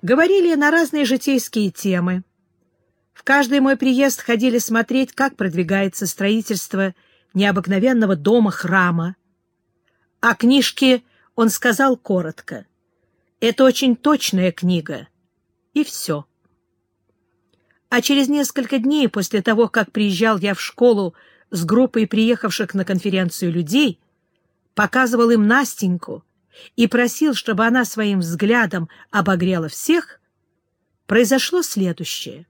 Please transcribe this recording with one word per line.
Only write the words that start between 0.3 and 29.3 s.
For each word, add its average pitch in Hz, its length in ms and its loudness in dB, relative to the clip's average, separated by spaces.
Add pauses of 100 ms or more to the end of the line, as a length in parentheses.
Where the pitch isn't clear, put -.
на 294 160 2
разные 302 340 0
житейские 240 680 0
темы. 180 540 -4 (880)
В - 100 -20
каждый 277 380 2
мой 269 160 2
приезд 262 460 0
ходили 240 360 0
смотреть, 233 540 -2
как 269 240 -2
продвигается 190 720 -2
строительство 196 880 -4 (380)
необыкновенного 196 840 0
дома-храма. 180 1000 0 (1040)
О 233 140 0
книжке 254 680 2 (320)
он 226 160 2
сказал 254 460 0
коротко: 160 720 -6 (760)
«Это 240 240 2
очень 254 300 4
точная 190 580 0
книга». 160 560 -4 (680)
И 294 100 0
всё. - 420 -8 (1600)
А 240 120 2
через 277 280 2
несколько 277 500 -2
дней 269 300 2
после 202 340 -4
того, 226 260 2
как - 240 -2
приезжал 208 460 0
я 202 160 -2
в - 60 -12
школу 202 540 0 (360)
с 170 140 -4
группой 220 420 2
приехавших 220 680 -2
на 190 100 -2
конференцию 185 680 -2
людей, 175 480 -2 (720)
показывал 233 560 2
им 220 160 4
Настеньку 208 760 -2 (500)
и 233 120 2
просил, 247 480 0
чтобы 214 320 -2
она 240 180 2
своим 208 360 -2
взглядом 180 680 -2 (220)
обогрела 180 580 0